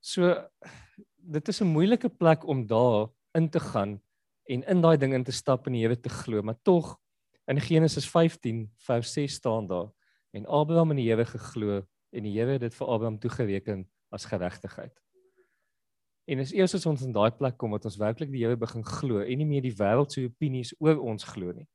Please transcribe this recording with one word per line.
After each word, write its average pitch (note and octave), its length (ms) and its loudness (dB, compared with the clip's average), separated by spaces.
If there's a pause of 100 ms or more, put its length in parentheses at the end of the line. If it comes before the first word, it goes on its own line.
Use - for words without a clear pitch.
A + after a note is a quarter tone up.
So, F3+ 320 2 (840)
dit D#3 300 -6
is G3 120 -2
'n G3+ 60 4
moeilike E3+ 420 4
plek D#3+ 380 4
om C3 180 0
daar A2+ 440 4 (260)
in E3 140 2
te E3 100 0
gaan G#2 400 -4 (500)
en B2+ 160 -2
in F3+ 160 2
daai E3 160 8
ding C3+ 160 2
in B2+ 100 0
te B2+ 120 -6
stap - 320 0
en B2+ 100 -2
die A2+ 80 2
Here A#2 100 4
te A#2+ 140 -8
glo, G#2+ 320 -4
maar A2 240 -4
tog, F3 320 4 (520)
in C#3 120 2
Genesis D#3+ 480 2
vyftien A#2 580 0 (180)
vers A#2 280 -2
ses C#3+ 240 -4
staan A2 300 -2
daar, F2+ 220 -4 (440)
"En G#2 120 -12
Abraham D#3+ 460 2
in D3 60 0
die A#2 120 0
Here A2+ 160 2
geglo, G#2 600 -4 (260)
en A2+ 120 -10
die G#2 140 -6
Here A#2+ 140 0
het C3+ 100 -2
dit A#2 120 -6
vir - 140 -6
Abraham A2+ 320 -2
toegereken G2 680 -4 (240)
as G#2 140 -12
geregtigheid." - 760 -8 (1300)
En C3+ 120 -4
is C3+ 140 -6
eers F#3+ 220 2
as F3+ 100 -2
ons D3 160 0
in C3 100 -6
daai G#2+ 200 4
plek B2 260 -4
kom, A2+ 140 -4
wat G#2 140 -4
ons G2 120 -8
werklik A2+ 340 -4
die B2 140 -2
Here A#2+ 120 0
begin A#2 260 -6
glo, A#2 360 -2
en B2 180 -4
nie D3+ 80 0
meer C#3+ 160 0
die B2+ 140 -4
wêreld A2 360 2
se C3 140 -4
opinies B2+ 540 -4
oor D#3 200 4
ons A2 240 -6
glo F2+ 280 -8
nie - 240 -14